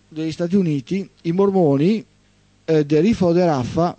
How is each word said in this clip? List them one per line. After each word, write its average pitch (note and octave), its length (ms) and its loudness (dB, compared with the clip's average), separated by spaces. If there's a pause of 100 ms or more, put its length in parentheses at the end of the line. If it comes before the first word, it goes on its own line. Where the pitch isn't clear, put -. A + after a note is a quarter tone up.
degli D#3+ 240 -8
Stati F3 240 -4
Uniti, F3 540 -2 (140)
i E3 100 -4
mormoni, F#3 720 2 (640)
eh, D#3 180 2
derifa E3 400 2
o E3+ 80 2
derafa, E3 680 0